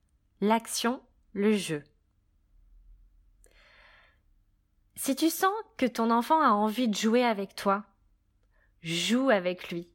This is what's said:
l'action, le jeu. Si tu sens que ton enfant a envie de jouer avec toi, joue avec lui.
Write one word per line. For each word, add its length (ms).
l'action, 580
le 220
jeu. 280
Si 200
tu 140
sens 240
que 80
ton 240
enfant 320
a 80
envie 380
de 60
jouer 300
avec 300
toi, 300
joue 480
avec 400
lui. 240